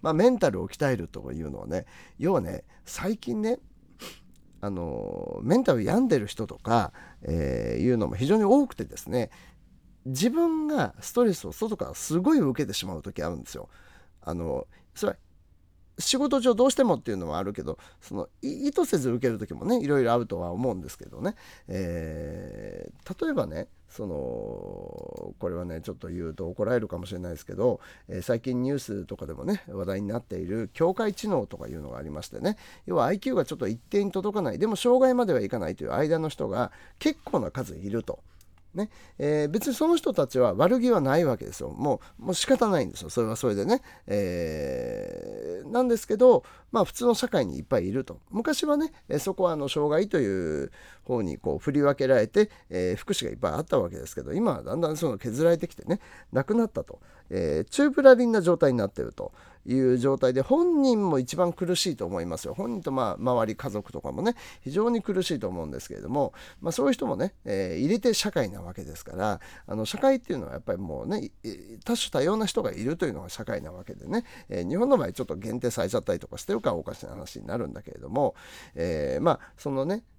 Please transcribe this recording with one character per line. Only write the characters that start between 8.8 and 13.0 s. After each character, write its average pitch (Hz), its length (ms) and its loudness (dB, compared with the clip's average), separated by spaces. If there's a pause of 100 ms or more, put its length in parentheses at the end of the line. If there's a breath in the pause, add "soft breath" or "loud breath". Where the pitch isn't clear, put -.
で - 120 -14
す - 100 -14
ね、 120 240 -2 (760 loud breath)
自 131 260 0
分 320 360 2
が 262 340 0
ス - 120 -12
ト 240 120 4
レ 208 80 4
ス - 140 -6
を 76 60 -8
外 214 240 -4
か - 100 -6
ら 69 80 -12
す - 240 -2
ご 277 160 4
い 277 60 6
受 143 220 2
け - 40 0
て 98 80 -8
し - 120 -4
ま 95 100 -6
う 76 60 -10